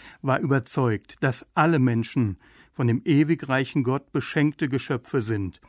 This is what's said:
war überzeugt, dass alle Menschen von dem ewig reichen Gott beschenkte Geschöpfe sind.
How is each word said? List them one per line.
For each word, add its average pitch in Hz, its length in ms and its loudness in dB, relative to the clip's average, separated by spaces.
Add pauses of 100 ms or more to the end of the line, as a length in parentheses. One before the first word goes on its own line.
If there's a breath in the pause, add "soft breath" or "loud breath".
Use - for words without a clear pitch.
(220 loud breath)
war 135 200 0
überzeugt, 127 800 -2
dass 135 320 -2
alle 165 260 4
Menschen 117 560 0 (380 soft breath)
von - 140 0
dem 120 180 2
ewig 151 420 2
reichen 135 360 0
Gott 127 280 -2
beschenkte 147 560 -2
Geschöpfe 127 540 -2
sind. 101 480 -6